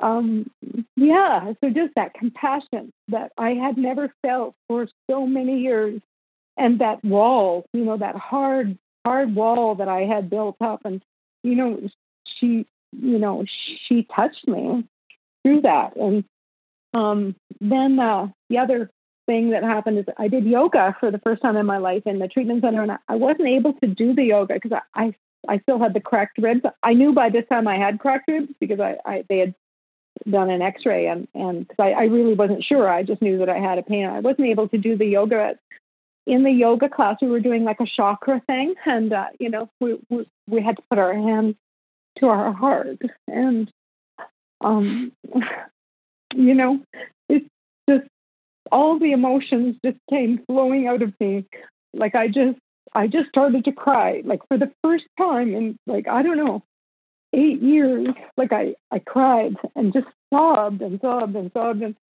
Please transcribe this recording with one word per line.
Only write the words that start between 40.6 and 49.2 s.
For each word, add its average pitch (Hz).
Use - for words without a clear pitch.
had 214
to -
put 208
our 185
hands 214
to 262
our 208
heart, 262
and, 233
um, 214
<laughs> -
you 254
know, 262
it's -
just 269
all 311
the 311
emotions 254